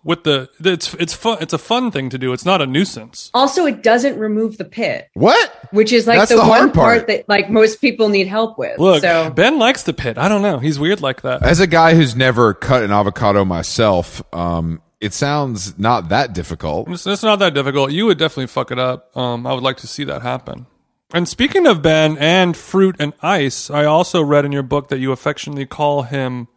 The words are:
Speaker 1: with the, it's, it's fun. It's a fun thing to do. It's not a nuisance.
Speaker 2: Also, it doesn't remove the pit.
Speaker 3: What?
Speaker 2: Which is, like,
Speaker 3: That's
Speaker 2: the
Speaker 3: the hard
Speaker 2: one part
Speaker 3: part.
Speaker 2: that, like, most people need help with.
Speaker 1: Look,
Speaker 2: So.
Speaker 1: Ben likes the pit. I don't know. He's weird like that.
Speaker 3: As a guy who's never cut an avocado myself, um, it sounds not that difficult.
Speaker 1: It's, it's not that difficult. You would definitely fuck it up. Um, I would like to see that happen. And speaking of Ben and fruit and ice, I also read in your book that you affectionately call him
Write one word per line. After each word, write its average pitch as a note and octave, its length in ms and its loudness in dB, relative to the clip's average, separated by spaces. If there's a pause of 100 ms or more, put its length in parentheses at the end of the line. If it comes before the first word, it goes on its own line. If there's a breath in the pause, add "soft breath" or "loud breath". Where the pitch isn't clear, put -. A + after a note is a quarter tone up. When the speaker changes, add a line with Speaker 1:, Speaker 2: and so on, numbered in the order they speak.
Speaker 1:
with E3 200 -4
the, C3+ 240 0 (100)
it's, F3 360 -2
it's E3 200 -6
fun. A3+ 260 -4
It's - 120 -6
a D#3 60 -4
fun A#3+ 340 -4
thing C3 180 -4
to C3 80 -8
do. B2+ 140 -4
It's - 120 -8
not F3+ 160 2
a C#3 60 0
nuisance. C3 680 -4
Speaker 2:
Also, C#4 340 2
it - 180 -4
doesn't A#3 340 2
remove G#3+ 400 -4
the F3+ 60 -10
pit. - 500 -8
Speaker 3:
What? C#4+ 560 2
Speaker 2:
Which G#3+ 220 2
is, A3+ 160 2
like, F3+ 100 4
Speaker 3:
That's G#3+ 140 4
Speaker 2:
the A3+ 60 6
Speaker 3:
the A3+ 60 6
hard A3+ 160 6
Speaker 2:
one D4 120 4
part A3+ 260 4
Speaker 3:
part. A3 80 -4
Speaker 2:
that, - 220 -4
like, G3+ 220 0
most A3 300 2
people A3+ 280 0
need G3 180 2
help A3 320 -4
with. A#2 220 -6
Speaker 1:
Look, E3+ 220 4
Speaker 2:
So. E3 280 2
Speaker 1:
Ben A#3+ 300 2
likes B3 240 0
the D#3+ 80 -4
pit. A#2 260 -6
I D#3 100 0
don't G#3 140 0
know. F#3 160 -2
He's C#3+ 220 -2
weird F3 220 -2
like C3 200 -4
that. B2+ 220 -4
Speaker 3:
As E3 160 4
a F#3+ 80 4
guy E3 260 6
who's C3+ 220 4
never B2 360 4
cut B2+ 300 0
an G2+ 80 -2
avocado G2+ 540 2
myself, F2+ 760 -2 (140)
um, E2 480 -4 (180)
it G2+ 120 -6
sounds B2 680 -4
not G#2 300 0
that A#2 240 0
difficult. E2 580 -6
Speaker 1:
It's, F3 160 -10
it's G3 160 -4
not G#3+ 160 2
that F3 160 0
difficult. C#3 380 -2
You G3+ 140 0
would F3 120 2
definitely C#3+ 300 -4
fuck B2+ 240 -6
it B2+ 80 -6
up. B2+ 360 -6
Um, B2 300 -6
I C3 60 -4
would B2+ 100 -6
like C3 160 -2
to - 80 -18
see - 180 -12
that C#3 180 -8
happen. B2 440 -10 (480)
And F3 140 0
speaking D#4 400 0
of F3+ 120 4
Ben D#3 380 2
and E3+ 380 2
fruit F#3+ 420 0
and D3 140 -4 (100)
ice, D3+ 480 -2
I D3 140 0
also E3 360 2
read D3 240 2
in C#3+ 60 -4
your C#3+ 140 -4
book C#3 240 -4
that C#3 100 -4
you C3 140 -2
affectionately C#3+ 540 -6
call C#3+ 360 -2
him B2+ 540 -6